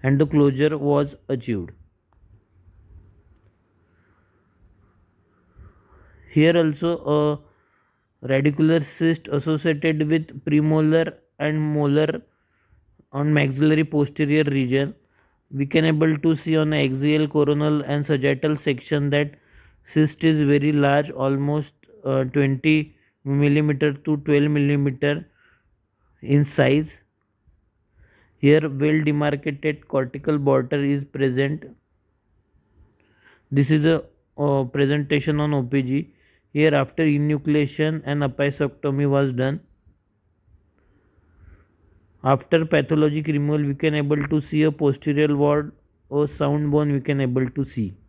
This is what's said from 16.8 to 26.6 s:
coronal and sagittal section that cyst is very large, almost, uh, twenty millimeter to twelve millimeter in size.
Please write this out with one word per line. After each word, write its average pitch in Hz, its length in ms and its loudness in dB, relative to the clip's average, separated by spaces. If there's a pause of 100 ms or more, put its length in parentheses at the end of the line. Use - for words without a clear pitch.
coronal 147 540 0
and 143 240 -4
sagittal 139 520 0
section 143 540 -2
that 143 240 -2 (480)
cyst - 400 0
is 156 240 2
very 143 240 2
large, 143 380 2
almost, 139 640 -4 (320)
uh, 135 200 0
twenty 143 680 0 (280)
millimeter 143 720 0
to 151 240 -4
twelve 147 340 2
millimeter 143 760 0 (960)
in 143 240 2
size. 143 560 0 (1400)